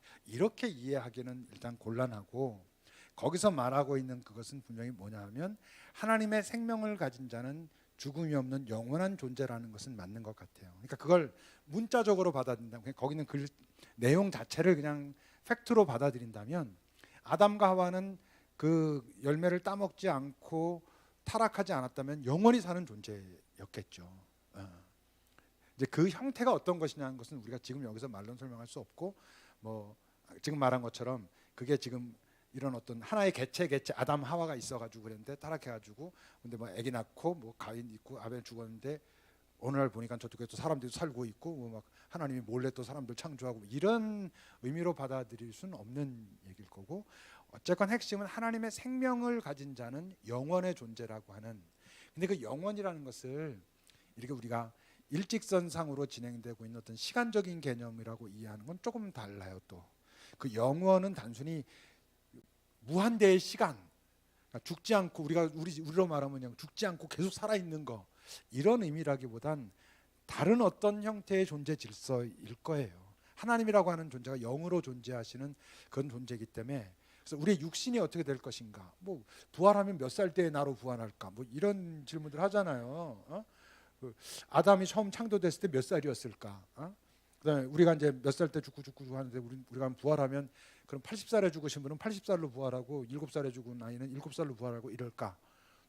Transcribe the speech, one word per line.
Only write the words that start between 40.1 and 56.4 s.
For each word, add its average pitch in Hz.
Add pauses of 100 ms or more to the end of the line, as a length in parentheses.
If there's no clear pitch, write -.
저쪽에 117
또 -
사람들이 123
살고 127
있고 160
뭐 120
막 110 (280)
하나님이 135
몰래 123
또 123
사람들 123
창조하고 127
뭐 101
이런 208 (320)
의미로 165
받아들일 123
수는 185
없는 123 (220)
얘기일 95
거고, 147 (460)
어쨌건 190
핵심은 208
하나님의 226
생명을 240
가진 143
자는 135 (140)
영원의 165
존재라고 110
하는, 107 (520)
근데 175
그 175
영원이라는 170
것을 131 (560)
이렇게 123
우리가 117 (360)
일직선상으로 165
진행되고 117